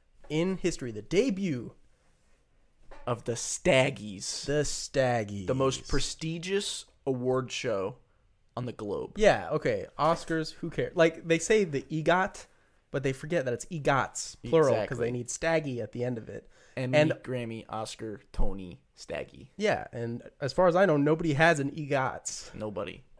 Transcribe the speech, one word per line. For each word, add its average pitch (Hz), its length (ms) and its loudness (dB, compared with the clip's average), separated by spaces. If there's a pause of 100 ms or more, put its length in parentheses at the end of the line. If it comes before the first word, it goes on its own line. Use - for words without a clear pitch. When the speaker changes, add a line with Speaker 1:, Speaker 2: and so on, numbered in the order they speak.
(280)
Speaker 1:
in 170 300 0
history, 147 340 -2
the 104 100 -8
debut 185 720 0 (1300)
Speaker 2:
of 120 180 -4
the 117 80 -2
Staggies. 117 1120 0
Speaker 1:
The 147 200 0
Staggies. 113 840 0
Speaker 2:
The 127 80 0
most 131 340 0
prestigious 175 960 -2 (220)
award 127 440 0
show 110 460 -2 (600)
on 123 100 -4
the 117 60 -6
globe. 95 440 -6
Speaker 1:
Yeah, 143 360 4
okay. 123 340 -2 (120)
Oscars, 160 560 0
who - 160 -8
cares? - 240 -4
Like, 165 320 2
they 165 120 4
say 214 260 4
the 139 240 -2
egot, 170 580 0 (440)
but 139 120 -4
they 135 100 0
forget 151 340 -2
that 120 80 0
it's 117 160 -8
egots, 139 680 0
plural, 135 380 6
'cause 110 100 2
Speaker 2:
Exactly. - 220 -2
Speaker 1:
they 120 60 0
need 123 180 -6
Staggy 156 500 0
at 107 120 -6
the 120 120 -4
end 123 140 -2
of 107 100 -14
it. - 200 -12 (280)
Speaker 2:
Emmy, 127 220 2
Speaker 1:
And 156 120 6 (140)
Speaker 2:
Grammy, 117 440 -6
Oscar, 110 520 -8 (120)
Tony, 98 480 0 (160)
Staggy. - 600 -10
Speaker 1:
Yeah, 196 360 0
and 117 300 -6 (180)
as 139 120 -4
far 185 160 6
as 170 80 6
I 190 100 6
know, 156 100 6
nobody 156 380 4
has 160 240 6
an 139 180 0
egots. 135 760 -4
Speaker 2:
Nobody. 104 480 -8 (180)